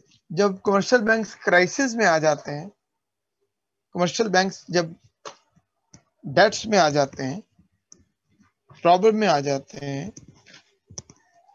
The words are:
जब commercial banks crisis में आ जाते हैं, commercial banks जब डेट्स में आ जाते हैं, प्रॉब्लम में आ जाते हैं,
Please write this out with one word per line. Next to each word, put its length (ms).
जब 300
commercial 400
banks 340
crisis 600
में 100
आ 140
जाते 320
हैं, 180
commercial 360
banks 420
जब 240
डेट्स 400
में 100
आ 120
जाते 340
हैं, 180
प्रॉब्लम 340
में 120
आ 120
जाते 460
हैं, 240